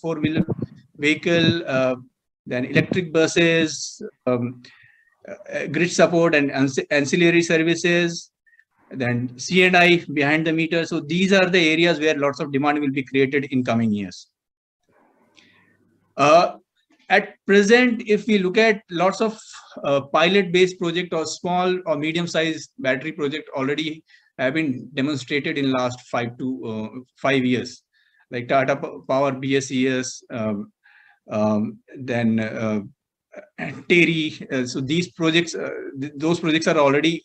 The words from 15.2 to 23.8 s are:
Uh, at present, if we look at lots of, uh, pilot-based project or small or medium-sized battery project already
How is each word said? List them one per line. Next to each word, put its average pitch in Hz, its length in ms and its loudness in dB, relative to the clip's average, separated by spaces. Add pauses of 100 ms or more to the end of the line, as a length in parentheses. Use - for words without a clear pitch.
Uh, 156 380 6 (560)
at 196 240 2 (120)
present, 220 600 4
if 208 200 0
we 214 120 4
look 185 180 0
at 220 240 4 (100)
lots 180 300 0
of, 214 180 -2 (460)
uh, 143 160 2
pilot-based 180 800 2
project 175 340 -4
or 160 140 -2
small 180 580 -2
or 156 140 -2
medium-sized 160 800 -4
battery 135 340 -4
project 151 420 -6
already 151 480 -4 (360)